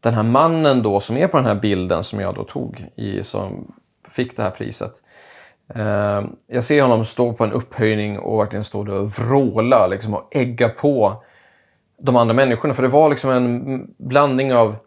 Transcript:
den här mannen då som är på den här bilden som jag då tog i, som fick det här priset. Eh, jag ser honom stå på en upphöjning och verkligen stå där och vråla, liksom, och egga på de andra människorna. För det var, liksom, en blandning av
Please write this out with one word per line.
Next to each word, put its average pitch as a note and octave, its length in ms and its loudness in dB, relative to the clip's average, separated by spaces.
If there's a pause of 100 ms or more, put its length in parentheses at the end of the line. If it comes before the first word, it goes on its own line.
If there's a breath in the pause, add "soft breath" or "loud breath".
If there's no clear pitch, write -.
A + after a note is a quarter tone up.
den A#2 140 0
här G#2+ 80 0
mannen C#3+ 600 4
då G2+ 180 2
som A2+ 160 -4
är F3 120 2
på - 80 0
den B2+ 100 2
här G#2+ 80 2
bilden F#2 480 0
som G2+ 180 -6
jag F#2 140 -4
då - 100 -8
tog - 420 -10 (100)
i, G2+ 280 -6
som G2 480 -8 (360)
fick B2+ 280 -6
det A2 60 -6
här G#2 80 -2
priset. G#2+ 420 -10 (840 loud breath)
Eh, G#2 480 -2 (240)
jag A#2+ 180 -4
ser D3 180 4
honom A#2 220 4
stå A#2 280 0
på A2+ 120 0
en G#2+ 80 -2
upphöjning G#2+ 640 -2
och G#2+ 220 -2
verkligen G#2 240 -4
stå G#2 200 -8
där G2+ 100 -6
och G2+ 160 -2
vråla, A#2 760 2
liksom, G#2 280 -4
och - 160 -8
egga B2 380 0
på A2+ 540 0 (760 soft breath)
de C3 180 0
andra A#2 180 4
människorna. C3 400 2
För C3 80 -2
det C3 60 2
var, D3 220 6
liksom, C3+ 200 -2
en B2+ 560 -2 (120)
blandning C3+ 560 2
av A2 220 4 (100)